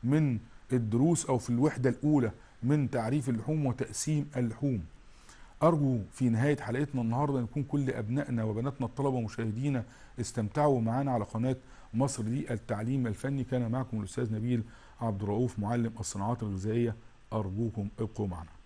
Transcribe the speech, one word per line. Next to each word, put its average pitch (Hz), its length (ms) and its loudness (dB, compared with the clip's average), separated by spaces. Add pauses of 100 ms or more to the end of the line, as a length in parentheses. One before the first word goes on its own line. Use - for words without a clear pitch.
من 135 340 4 (340)
الدروس 123 540 4
أو 127 120 2
في 117 120 -4
الوحدة 123 400 2
الأولى 131 400 2 (320)
من 139 280 2
تعريف 123 380 0
اللحوم 139 380 0
وتقسيم 147 680 -2
اللحوم. 120 440 0 (840)
أرجو 143 360 4 (140)
في 127 160 2
نهاية 127 280 4
حلقتنا 135 460 -2
النهاردة 131 380 0
نكون 120 220 -2
كل 135 280 0
أبنائنا 120 540 -2
وبناتنا 117 420 -2
الطلبة 135 300 0
ومشاهدينا 117 680 -2 (360)
استمتعوا 123 600 2
معانا 127 320 0
على 110 120 0
قناة 120 320 0 (380)
مصر 127 280 0
للتعليم 120 840 -2
الفني. 135 380 -2
كان 123 260 -2
معكم 120 300 -2
الأستاذ 110 320 -4
نبيل 113 300 0 (380)
عبد 107 220 -2
الرؤوف 107 360 0
معلم 113 420 0
الصناعات 107 420 -2
الغذائية، 107 540 0 (360)
أرجوكم 104 560 -2 (100)
ابقوا 120 280 -4
معنا. 82 400 -8